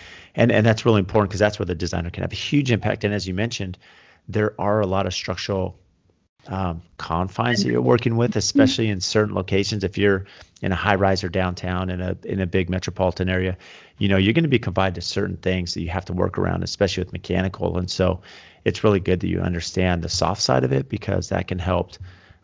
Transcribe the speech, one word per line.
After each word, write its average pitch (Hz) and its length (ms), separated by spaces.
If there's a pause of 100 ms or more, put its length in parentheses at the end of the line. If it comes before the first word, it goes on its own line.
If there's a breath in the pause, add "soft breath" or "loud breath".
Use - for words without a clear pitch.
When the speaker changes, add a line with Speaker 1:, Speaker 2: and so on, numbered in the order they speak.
(360 loud breath)
Speaker 1:
And, 117 160
and 107 140
that's 113 200
really 110 140
important 98 320
'cause 90 80
that's 104 180
where 95 100
the 90 80
designer 87 340
can 90 140
have 90 100
a - 20
huge 143 360
impact. 107 340
And 104 80
as 95 140
you 92 60
mentioned, 101 440 (500 soft breath)
there 107 320
are 101 220
a 101 60
lot 95 180
of 92 80
structural, 92 640 (720)
um, 90 340 (160)
confines 101 640
that 123 80
you're 120 100
working 120 360
with, 120 140
Speaker 2:
Mm-hmm. 113 80
Speaker 1:
especially 123 500
in 98 100
certain 104 360
locations. 98 480
If 98 140
you're 98 280 (380 soft breath)
in 98 80
a 92 40
high 95 200
rise 95 280
or 90 60
downtown 90 600
in 90 100
a, 92 220
in 98 180
a 92 60
big 90 220
metropolitan 92 600
area, 92 260 (440 loud breath)
you 101 100
know, 98 80
you're 98 160
gonna 165 140
be 131 120
confined 95 360
to 87 60
certain 95 360
things 92 380
that 85 60
you 85 80
have 90 160
to 90 80
work 92 260
around, 90 240
especially 92 400
with 90 100
mechanical. 90 640
And 90 140
so 92 300 (440 loud breath)
it's - 180
really 104 160
good 92 200
that 90 80
you 90 120
understand 90 640
the 82 60
soft 82 320
side 131 220
of 127 80
it 135 180
because 98 400
that 92 180
can 90 120
help, 90 340 (500 soft breath)